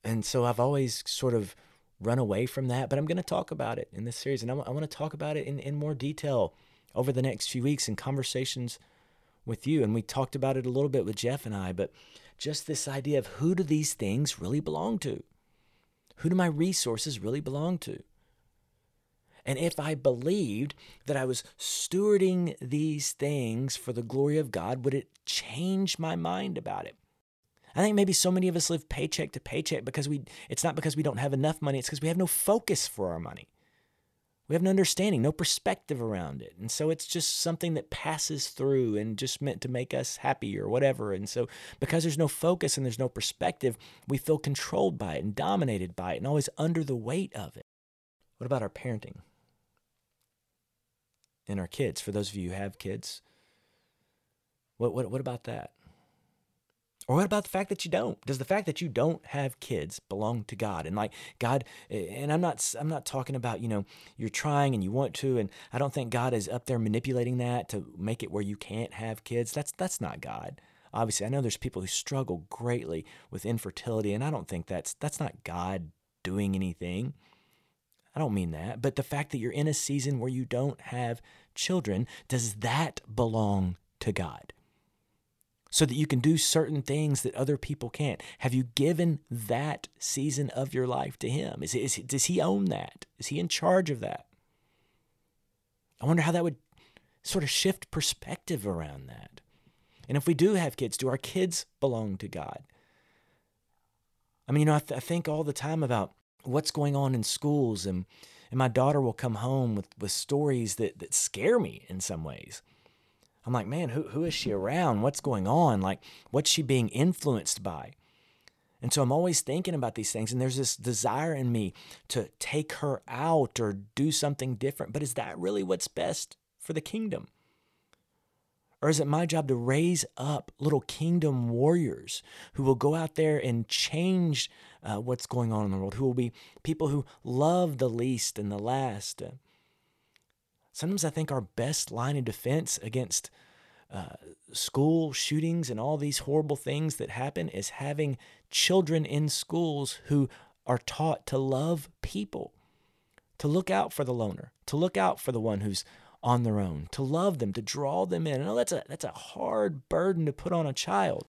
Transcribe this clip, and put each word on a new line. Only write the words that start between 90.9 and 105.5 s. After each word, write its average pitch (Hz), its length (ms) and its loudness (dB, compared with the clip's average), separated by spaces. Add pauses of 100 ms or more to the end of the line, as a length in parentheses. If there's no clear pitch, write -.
to 123 100 -4
him? - 340 -2
Is, 78 120 -4
is, 127 220 0
does 131 280 0
he 180 160 2
own 190 300 2
that? - 340 -6 (140)
Is - 80 -10
he 147 120 -4
in 175 100 -2
charge 180 420 4
of 123 100 -4
that? - 240 -6 (1800)
I 127 60 -2
wonder 165 160 6
how 165 100 2
that 170 100 2
would 165 140 0 (640)
sort 175 220 0
of 135 60 -2
shift - 400 0
perspective - 760 -2
around 73 440 -4
that. 53 320 -18 (640)
And 131 80 2
if 143 100 2
we 175 60 6
do 170 220 6
have 170 240 0
kids, 120 180 0
do 131 100 0
our 131 120 2
kids - 480 -2 (140)
belong 113 360 0
to 98 120 -8
God? - 340 -8 (1900)
I 127 40 0
mean, 147 80 6
you 151 60 6
know, 151 100 6
I, 147 40 4
th-, 147 160 -6
I 131 40 -4
think 170 280 -2
all 151 160 0
the 147 80 -2